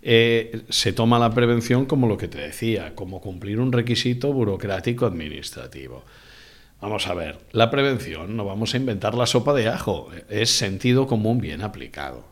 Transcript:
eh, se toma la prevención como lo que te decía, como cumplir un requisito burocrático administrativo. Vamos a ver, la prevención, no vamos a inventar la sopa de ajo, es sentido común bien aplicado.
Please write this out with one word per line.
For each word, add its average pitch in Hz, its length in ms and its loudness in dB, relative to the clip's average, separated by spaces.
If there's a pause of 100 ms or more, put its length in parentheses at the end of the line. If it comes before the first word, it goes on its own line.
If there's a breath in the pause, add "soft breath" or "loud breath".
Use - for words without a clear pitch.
eh, 117 640 4
se - 240 0
toma 117 260 4
la 117 160 4
prevención 120 520 4
como 135 240 2
lo 98 80 0
que 95 100 -6
te 80 100 -10
decía, 80 560 -4
como 92 280 -12
cumplir 98 400 -6
un 127 100 0
requisito 123 640 0
burocrático 110 720 0
administrativo. 71 960 -8 (800 loud breath)
Vamos 101 260 -4
a 92 60 -2
ver, 80 240 -6 (160)
la 113 180 4
prevención, 110 640 -2
no 110 80 -4
vamos 101 300 -4
a 127 40 0
inventar 110 380 -2
la 123 100 2
sopa 131 280 2
de 113 160 4
ajo, 87 400 -4 (200)
es 107 200 0
sentido 123 580 2
común 117 320 2
bien 78 220 -6
aplicado. 67 720 -10